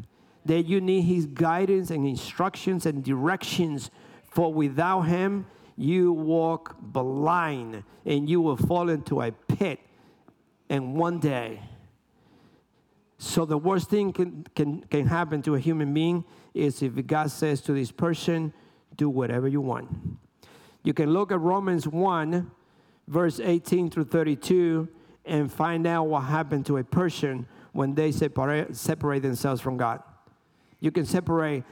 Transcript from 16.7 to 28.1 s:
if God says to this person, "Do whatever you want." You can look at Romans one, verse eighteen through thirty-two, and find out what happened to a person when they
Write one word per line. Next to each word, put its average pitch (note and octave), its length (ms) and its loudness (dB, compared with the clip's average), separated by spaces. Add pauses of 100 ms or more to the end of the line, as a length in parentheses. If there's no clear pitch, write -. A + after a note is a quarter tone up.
if B2+ 240 -4
God D3+ 240 0
says D3 320 0
to D3 100 -2
this C3+ 200 -2
person, E3 600 0 (440)
"Do D3 120 2
whatever B2+ 380 0
you C#3 140 0
want." B2 280 -4 (920)
You D#3+ 100 2
can D3+ 200 2
look G3 180 2
at F#3 100 2
Romans F3+ 460 2
one, E3+ 640 0 (560)
verse D#3 320 0
eighteen F3 520 0
through D#3 140 0
thirty-two, D#3+ 840 2 (360)
and D3 280 0
find E3 340 0
out E3+ 180 2
what D#3 180 0
happened D3 440 -2
to C#3+ 120 0
a B2 60 -2
person C#3+ 600 -2 (260)
when C#3 220 0
they D#3 160 2